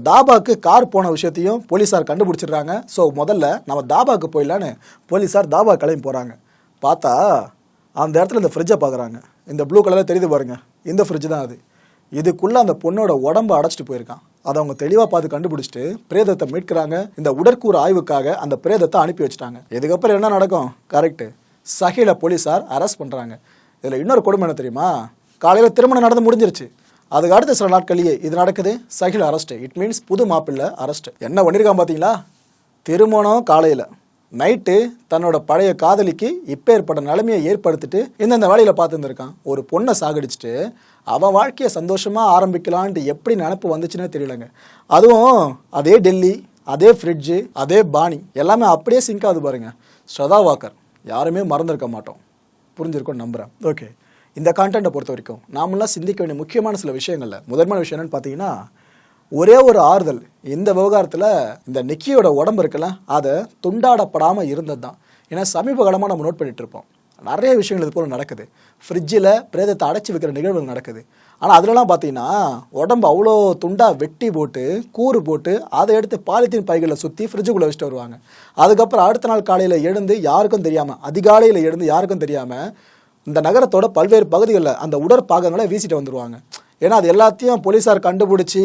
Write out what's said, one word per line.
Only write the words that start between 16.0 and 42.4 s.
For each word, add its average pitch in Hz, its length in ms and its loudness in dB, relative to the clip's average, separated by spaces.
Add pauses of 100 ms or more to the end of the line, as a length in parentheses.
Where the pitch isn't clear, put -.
பிரேதத்தை 190 400 0
மீட்கிறாங்க. 165 480 -6 (200)
இந்த 151 160 -4
உடற்கூறு 208 460 2
ஆய்வுக்காக 151 580 0
அந்த 143 200 -6
பிரேதத்தை 180 440 0
அனுப்பி 165 240 -2
வச்சுட்டாங்க. 123 360 -10 (100)
இதுக்கப்புறம் 170 480 -2
என்ன 214 180 0
நடக்கும்? 185 320 0 (240)
கரெக்ட், 156 340 -2 (400)
சஹிலை 190 480 2
போலீசார் 170 500 -2 (120)
அரெஸ்ட் 180 260 -4
பண்றாங்க. 123 340 -12 (480)
இதுல 131 180 -6
இன்னொரு 240 200 2
கொடுமை 190 240 0
என்ன 151 140 -6
தெரியுமா? 131 280 -4 (540)
காலையில 214 300 6
திருமணம் 247 340 4
நடந்து 226 200 4
முடிஞ்சிருச்சு. 208 420 0 (440)
அதுக்கு 170 240 4
அடுத்த 285 180 4
சில 202 140 0
நாட்கள்லயே 175 460 2 (100)
இது 156 120 -4
நடக்குது, 185 340 0 (300)
சஹில் 185 260 0
அரெஸ்ட். 156 260 -4 (120)
It 131 160 -16
means 220 260 -4
புது 196 200 0
மாப்பிள்ளை 151 420 -4 (160)
அரெஸ்ட். 147 260 -10 (160)
என்ன 165 160 -2
பண்ணிருக்கான் 190 400 2
பாத்தீங்களா? 170 320 -2 (720)
திருமணம் 214 640 2
காலையில, 156 320 4 (500)
நைட்டு 180 420 0 (340)
தன்னோட 165 280 -2 (120)
பழைய 185 260 2
காதலிக்கு 190 540 0 (180)
இப்ப 139 280 -2
ஏற்பட்ட 160 260 -2
நிலைமையை 190 460 -2
ஏற்படுத்திட்டு 180 540 -2 (180)
இந்தந்த 220 320 0
வேலையில 214 220 6
பார்த்துருந்துருக்கான். 151 600 -4 (180)
ஒரு 139 100 -4 (100)
பொண்ணை 220 300 -2
சாகடிச்சிட்டு 143 520 -6 (540)
அவன் 165 300 2
வாழ்க்கையை 254 360 0
சந்தோஷமா 190 500 -4 (120)
ஆரம்பிக்கலான்ட்டு 180 680 0